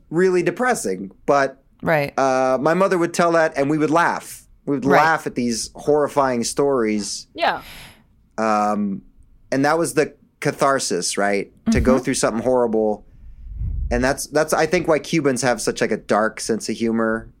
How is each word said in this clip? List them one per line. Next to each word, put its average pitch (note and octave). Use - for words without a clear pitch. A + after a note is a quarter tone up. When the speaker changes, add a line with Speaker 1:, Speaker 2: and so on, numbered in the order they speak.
Speaker 1:
really F3+
depressing, E3
but C#3
Speaker 2:
Right. D3
Speaker 1:
uh, C3
my D3+
mother F#3
would E3+
tell E3+
that, D#3+
and C#3
we D#3
would D3
laugh. D3+
We C#3+
would B2
Speaker 2:
Right. D3+
Speaker 1:
laugh D#3
at -
these A#2+
horrifying C3+
stories. A2
Speaker 3:
Yeah. G#3+
Speaker 1:
Um, G#2
and C3+
that D#3
was D3+
the D3
catharsis, C3+
right? G2+
To A3
go B2+
Speaker 2:
Mm-hmm. B2+
Speaker 1:
through C3+
something A2
horrible. A2+
And A#2+
that's, C#3
that's, D#3
I D#3+
think, E3
why D#3
Cubans C#3
have A#2+
such, -
like, A2+
a G#2
dark G#2+
sense G#2+
of A2+
humor. A2+